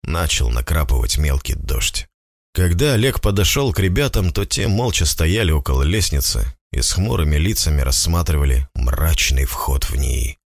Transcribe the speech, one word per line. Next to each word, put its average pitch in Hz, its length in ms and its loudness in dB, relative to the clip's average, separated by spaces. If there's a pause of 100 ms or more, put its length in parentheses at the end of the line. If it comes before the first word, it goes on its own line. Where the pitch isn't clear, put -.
Начал 80 460 -2
накрапывать 60 680 0
мелкий 71 360 0
дождь. - 540 -4 (460)
Когда 92 400 2
Олег 120 280 0
подошел 104 520 0
к - 60 -2
ребятам, 95 540 0
то 101 120 0
те - 220 -2
молча - 380 0
стояли 85 460 2
около 69 320 0
лестницы 73 640 0 (260)
и - 100 -2
с - 120 -2
хмурыми 82 440 0
лицами 80 440 0
рассматривали 71 960 0
мрачный 67 680 0
вход - 440 -2
в 67 60 -4
нии. - 420 -2 (120)